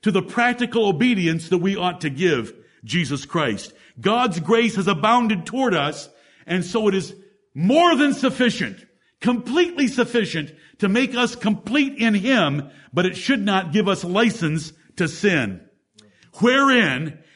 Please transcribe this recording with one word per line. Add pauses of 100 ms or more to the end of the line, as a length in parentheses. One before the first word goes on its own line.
to
the
practical
obedience
that
we
ought
to
give (300)
Jesus
Christ. (260)
God's
grace
has
abounded
toward
us, (380)
and
so
it
is (400)
more
than
sufficient, (340)
completely
sufficient, (240)
to
make
us
complete
in
him, (240)
but
it
should
not
give
us
license (240)
to
sin. (720)
"Wherein (180)